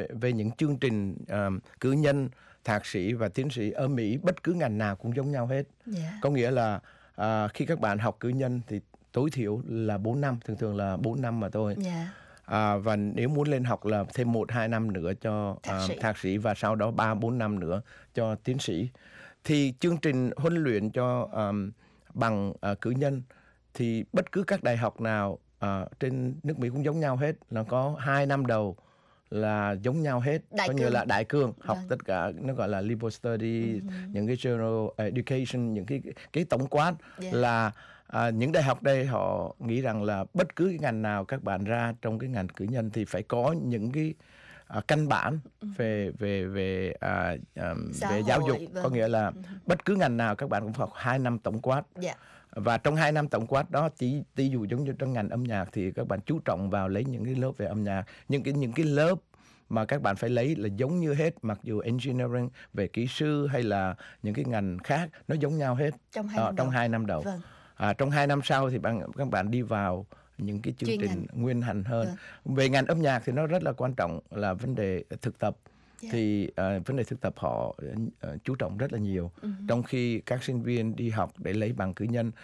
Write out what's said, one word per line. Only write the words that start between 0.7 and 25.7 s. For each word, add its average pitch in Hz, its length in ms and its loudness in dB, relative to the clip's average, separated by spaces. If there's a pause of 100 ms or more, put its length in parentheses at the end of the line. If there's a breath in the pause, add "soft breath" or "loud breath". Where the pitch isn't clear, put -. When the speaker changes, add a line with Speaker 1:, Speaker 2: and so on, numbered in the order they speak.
Speaker 1:
trình, 104 380 0 (120)
ờ, 101 220 0 (320 loud breath)
cử 131 100 2
nhân, 139 380 4 (340 loud breath)
thạc 104 220 0
sĩ 101 280 0
và 113 160 0
tiến 131 200 -2
sĩ 113 220 -2
ở 135 160 0
Mỹ, 117 300 0
bất 180 260 0
cứ 165 100 2
ngành 135 240 0
nào 104 180 0
cũng 117 200 -4
giống 139 160 -2
nhau 123 160 0
hết. 135 160 0 (220)
Speaker 2:
Dạ. 190 360 -6
Speaker 1:
Có 139 80 2
nghĩa 127 220 4
là, 113 280 2 (360 loud breath)
à, 107 320 2
khi - 180 -2
các - 140 0
bạn 104 200 2
học 107 200 0
cử 123 100 -2
nhân 127 380 0
thì 104 120 -4 (320)
tối 143 220 2
thiểu 110 340 -2
là 110 300 0
bốn 110 240 0
năm, 131 240 0
thường 107 120 -4
thường 104 180 -2
là 98 220 0
bốn 117 240 0
năm 117 180 0
mà 98 100 -2
thôi. 104 280 0
Speaker 2:
Dạ. 175 320 -4 (360 loud breath)
Speaker 1:
À, 104 300 2
và 104 200 0
nếu 104 340 0
muốn 147 180 2
lên 135 160 2
học 117 220 0
là 104 180 2 (100)
thêm 120 180 0
một, 110 200 0
hai 113 160 0
năm 110 260 0
nữa 87 180 -2 (100)
cho, 104 420 -2
Speaker 2:
Thạc 101 120 -4
Speaker 1:
à, 95 120 0
Speaker 2:
sĩ. 95 120 -2
Speaker 1:
thạc 110 180 0
sĩ 95 200 0
và 107 160 2
sau 110 220 0
đó 107 160 0
ba, 110 220 2
bốn 110 240 0
năm 104 220 0
nữa 87 220 -2 (320 loud breath)
cho 110 220 0
tiến 123 240 -4
sĩ. 104 300 -2 (540 loud breath)
Thì 143 360 4
chương 170 180 2
trình 127 380 2
huấn 165 200 2
luyện 110 340 2
cho, 123 460 0
à, 104 160 0 (640 soft breath)
bằng, 107 480 2
à, 101 200 0
cử 113 80 -2
nhân 135 320 0 (520 soft breath)
thì 113 300 0 (100)
bất 185 180 0
cứ 190 120 0
các 196 200 0
đại 120 140 4
học 113 240 0
nào, 107 380 0 (200)
à, 98 260 0 (140)